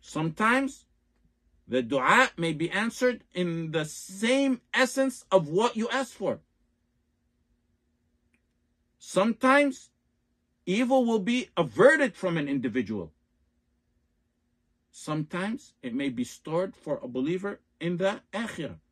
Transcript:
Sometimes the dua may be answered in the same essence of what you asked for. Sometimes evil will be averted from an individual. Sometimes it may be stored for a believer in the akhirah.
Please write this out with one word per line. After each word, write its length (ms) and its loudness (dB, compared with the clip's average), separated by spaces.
Sometimes 840 -2
the 160 0
dua 540 2
may 160 -2
be 180 -4
answered 640 -2
in 400 -4
the 120 0
same 760 -2
essence 580 0
of 180 4
what 280 0
you 120 -2
asked 260 -4
for. 260 -4
Sometimes 920 2
evil 380 2
will 140 2
be 380 -2
averted 580 6
from 220 -2
an 120 -2
individual. 640 -4
Sometimes 920 -6
it 120 -10
may 140 -2
be 160 -4
stored 520 -6
for 260 -6
a 60 -10
believer 520 -4
in 160 -2
the 240 0
akhirah. 460 -8